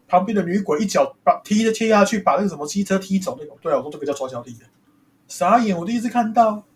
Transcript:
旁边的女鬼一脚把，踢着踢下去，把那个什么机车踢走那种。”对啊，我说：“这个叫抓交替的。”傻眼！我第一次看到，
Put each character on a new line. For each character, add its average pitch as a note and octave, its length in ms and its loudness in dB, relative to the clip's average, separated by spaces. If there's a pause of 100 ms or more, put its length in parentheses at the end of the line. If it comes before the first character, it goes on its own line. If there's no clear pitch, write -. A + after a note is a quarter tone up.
旁 F#3+ 160 4
边 G#3+ 100 -2
的 G3 80 2
女 F3 180 0
鬼 D3+ 200 -2
一 A3 60 0
脚 C#3 360 0
把， - 220 4
踢 G#3+ 180 0
着 A3+ 80 2
踢 A3 160 -2
下 G#3 160 6
去， G3+ 160 0
把 - 180 2
那 F#3 60 0
个 G3+ 60 0
什 D#3+ 80 -10
么 D3 100 -8
机 G3 160 -4
车 F#3+ 160 0
踢 F#3+ 200 -2
走 F3 200 -8
那 D3+ 60 -14
种。” - 160 -18
对 D#3+ 100 -6
啊， C#3+ 60 2
我 A#2+ 60 0
说 D3 100 -10
：“这 D3+ 60 -12
个 C#3 80 -10
叫 C#3 80 -2
抓 C3+ 120 -8
交 A#2+ 160 -10
替 A#2+ 120 -18
的。” - 100 -20 (640)
傻 F#3+ 300 2
眼！ G3+ 180 0
我 E3+ 80 -6
第 A3+ 100 -4
一 A#3+ 60 -2
次 A#3+ 80 -4
看 A3+ 240 -2
到， A3 300 2 (140)